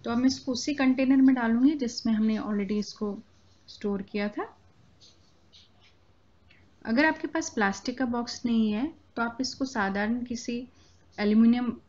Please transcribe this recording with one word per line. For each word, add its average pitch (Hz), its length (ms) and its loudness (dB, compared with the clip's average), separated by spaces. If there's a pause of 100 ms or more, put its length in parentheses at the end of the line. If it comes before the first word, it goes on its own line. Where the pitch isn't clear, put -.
तो 233 60 -6
अब 233 80 0
मैं 254 80 2
इसको 262 260 0
उसी 285 220 -4
container 262 480 4
में 262 120 8
डालूंगी 247 420 4
जिसमें 233 360 -2
हमने 214 260 2
already 208 400 -2
इसको 208 380 -6 (520)
store 202 340 -4
किया 208 260 -4
था। 339 240 -8 (2250)
अगर 233 200 2
आपके 311 240 0
पास 320 220 -4
plastic 220 480 -2
का 262 80 0
box 240 400 -6
नहीं 226 260 2
है 233 140 -2 (300)
तो 240 60 -4
आप 233 180 -6
इसको 262 240 -6
साधारण 214 600 -2
किसी 240 320 -8 (600)
aluminium 226 540 4 (160)